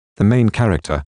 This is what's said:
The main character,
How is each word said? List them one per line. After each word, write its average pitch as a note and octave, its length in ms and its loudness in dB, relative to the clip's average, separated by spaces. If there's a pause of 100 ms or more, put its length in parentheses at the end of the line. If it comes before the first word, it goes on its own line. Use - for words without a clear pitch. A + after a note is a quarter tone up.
(160)
The - 80 0
main A2+ 260 2
character, E2+ 600 -2